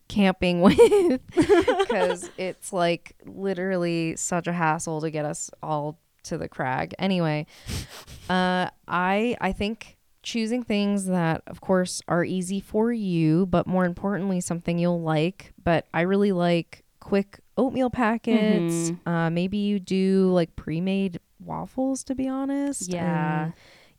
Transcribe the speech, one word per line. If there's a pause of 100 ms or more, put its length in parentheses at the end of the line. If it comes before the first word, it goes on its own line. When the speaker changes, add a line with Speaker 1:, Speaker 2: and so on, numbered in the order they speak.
Speaker 1:
camping
<laughs>
with," (100)
Speaker 2:
<laughs>
Speaker 1:
'cause
it's,
like, (100)
literally
such
a
hassle
to
get
us (140)
all (260)
to
the
crag.
Anyway, (840)
uh, (180)
I,
I
think (240)
choosing
things
that,
of
course,
are
easy
for
you,
but
more
importantly,
something
you'll
like. (100)
But
I
really
like (180)
quick (160)
oatmeal
packets. (180)
Speaker 2:
Mm-hmm.
Speaker 1:
Uh,
maybe
you
do,
like,
pre-made (200)
waffles,
to
be
honest,
Speaker 2:
Yeah.
Speaker 1:
and (460)